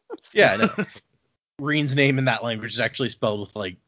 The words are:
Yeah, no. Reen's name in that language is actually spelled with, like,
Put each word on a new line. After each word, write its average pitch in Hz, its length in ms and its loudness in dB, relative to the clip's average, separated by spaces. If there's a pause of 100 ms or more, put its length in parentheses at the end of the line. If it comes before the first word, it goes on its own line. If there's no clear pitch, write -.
(320)
Yeah, 147 240 4
no. 180 280 0 (760)
Reen's 147 360 0
name 135 220 4
in 131 80 0
that 113 180 0
language 110 300 -6
is 110 60 -4
actually 117 280 -2
spelled 107 320 -2
with, - 160 -12
like, 95 320 -8